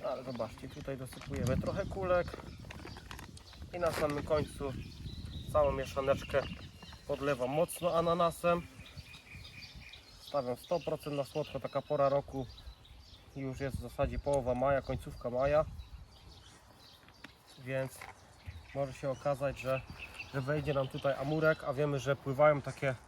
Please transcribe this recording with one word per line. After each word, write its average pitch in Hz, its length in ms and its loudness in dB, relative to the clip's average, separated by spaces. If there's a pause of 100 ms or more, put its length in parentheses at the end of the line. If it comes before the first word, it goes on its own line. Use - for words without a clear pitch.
Ale 127 200 -2
zobaczcie, 120 440 -6
tutaj 143 280 -6
dosypujemy 131 640 0
trochę 175 260 0
kulek 180 500 2 (1400)
i 175 60 -6
na 170 140 4
samym 147 300 2
końcu 143 500 0 (800)
całą 147 200 6
mieszaneczkę 135 720 2 (640)
podlewam 135 440 2
mocno 165 480 2
ananasem. 170 680 4 (1500)
Stawiam 123 360 -2
sto 175 240 -2
procent 147 360 -4
na 139 80 0
słodko, 143 360 -4
taka 131 220 -2
pora 139 260 4
roku 135 380 0 (920)
już 135 240 -6
jest 135 160 -2
w - 40 -6
zasadzie 123 380 0
połowa 131 360 2
maja, 131 280 4
końcówka 131 480 -4
maja, 143 340 4 (1900)
więc 131 340 -2 (840)
może 135 180 0
się 139 180 -4
okazać, 135 480 0
że, 131 220 0 (540)
że 139 60 0
wejdzie 143 340 0
nam 135 140 2
tutaj 143 260 0
amurek, 156 500 4
a 143 80 0
wiemy, 143 260 2
że 135 180 2
pływają 143 460 6
takie 135 320 -2 (140)